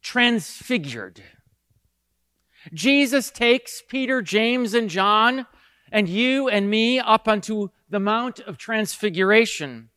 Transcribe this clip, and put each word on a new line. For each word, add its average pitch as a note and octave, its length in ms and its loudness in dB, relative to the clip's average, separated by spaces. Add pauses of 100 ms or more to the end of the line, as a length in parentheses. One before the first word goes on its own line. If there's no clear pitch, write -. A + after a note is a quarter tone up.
transfigured. D#3+ 1200 -4 (1500)
Jesus C4 560 2
takes A#3+ 540 0
Peter, B3+ 400 -4
James, A3 500 0
and A3+ 160 0
John, G#3+ 560 2 (460)
and G#3 180 0
you B3+ 400 2
and G3+ 220 0
me A3+ 260 2
up A3 300 2
unto G#3+ 420 -2 (180)
the G3 120 -2
Mount A3 400 -2
of - 180 -14
Transfiguration. F#3+ 1400 -2